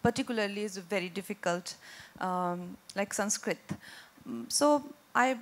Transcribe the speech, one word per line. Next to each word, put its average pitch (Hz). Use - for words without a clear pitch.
particularly 220
is 196
very 180
difficult, 180
um, 180
like 202
Sanskrit. 202
Mm, -
so 294
I 247